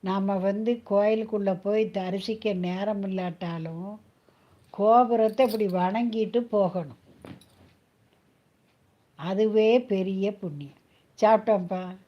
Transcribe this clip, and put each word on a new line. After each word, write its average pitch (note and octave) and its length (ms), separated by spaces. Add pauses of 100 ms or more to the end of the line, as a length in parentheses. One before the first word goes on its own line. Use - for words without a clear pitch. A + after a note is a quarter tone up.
நாம G3 360
வந்து G#3+ 540
கோயிலுக்குள்ள G#3 640
போய் G#3 360
தரிசிக்க G3 600
நேரம் F#3+ 500
இல்லாட்டாலும் F3+ 1000 (720)
கோபுரத்தை A3+ 760
இப்படி G#3+ 200
வணங்கிட்டு G#3+ 720
போகணும். F#3 640 (2250)
அதுவே G#3+ 640
பெரிய G3 540
புண்ணியம். C#3+ 460 (420)
சாப்பிட்டோம்ப்பா. F#3+ 720 (120)